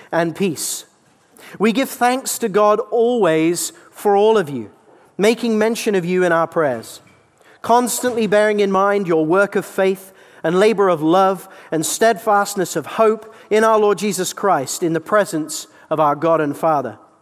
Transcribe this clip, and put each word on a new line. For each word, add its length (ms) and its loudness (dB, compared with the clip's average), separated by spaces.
and 200 -2
peace. 520 -6
We 140 2
give 160 -2
thanks 480 -2
to 100 -4
God 320 4
always 840 0
for 260 -2
all 220 4
of 120 0
you, 220 -10
making 400 2
mention 360 0
of 120 0
you 180 0
in 80 2
our 160 2
prayers, 540 -4
constantly 680 0
bearing 340 2
in 100 0
mind 360 0
your 180 2
work 320 2
of 80 -2
faith 480 -2
and 160 0
labor 300 4
of 140 0
love 440 2
and 160 -2
steadfastness 880 0
of 120 -6
hope 440 -2
in 120 2
our 140 4
Lord 220 2
Jesus 340 -4
Christ 480 -2
in 120 0
the 60 -2
presence 680 -4
of 120 -4
our 160 2
God 260 0
and 160 -4
Father. 400 -2